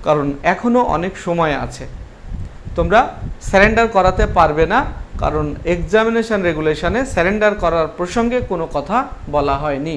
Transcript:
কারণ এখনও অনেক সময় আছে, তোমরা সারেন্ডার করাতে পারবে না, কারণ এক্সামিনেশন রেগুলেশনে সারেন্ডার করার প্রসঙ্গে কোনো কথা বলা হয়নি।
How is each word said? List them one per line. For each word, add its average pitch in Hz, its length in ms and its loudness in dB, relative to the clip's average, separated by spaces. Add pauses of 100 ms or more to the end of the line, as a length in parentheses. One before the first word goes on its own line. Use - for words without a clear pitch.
কারণ 151 220 2 (280)
এখনও 240 280 2 (140)
অনেক 180 180 -4 (120)
সময় 170 280 0 (120)
আছে, - 200 -12 (920)
তোমরা 170 220 4 (500)
সারেন্ডার 220 460 4
করাতে 185 280 4 (140)
পারবে 160 360 4
না, 247 60 4 (420)
কারণ 151 240 0 (280)
এক্সামিনেশন 220 760 2
রেগুলেশনে 156 520 0 (140)
সারেন্ডার 208 400 2 (100)
করার 165 240 2 (100)
প্রসঙ্গে 233 400 0 (140)
কোনো 165 140 -2 (100)
কথা 151 220 -2 (380)
বলা 143 280 2
হয়নি। 151 340 -2